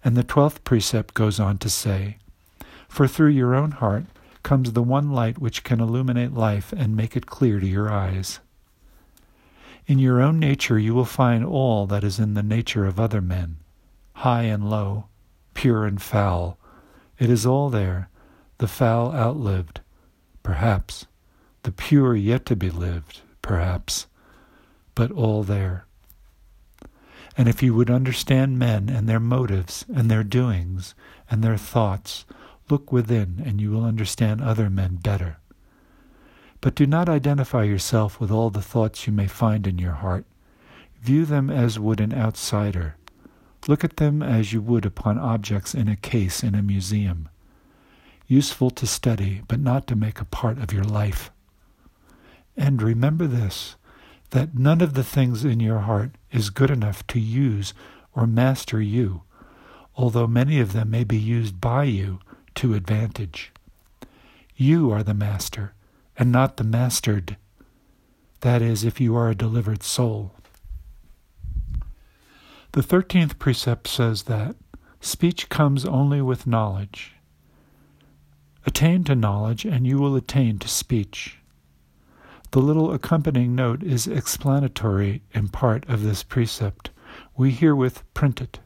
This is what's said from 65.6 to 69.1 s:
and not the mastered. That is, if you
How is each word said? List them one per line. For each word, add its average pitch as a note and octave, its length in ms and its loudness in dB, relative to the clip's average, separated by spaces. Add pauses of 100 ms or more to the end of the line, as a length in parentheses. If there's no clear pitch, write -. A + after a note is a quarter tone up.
and B2 140 2
not C3 260 2
the A#2+ 60 -4
mastered. A2 720 -2 (1040)
That A#2+ 200 2
is, A2+ 220 0
if A#2 160 -2
you A#2 160 2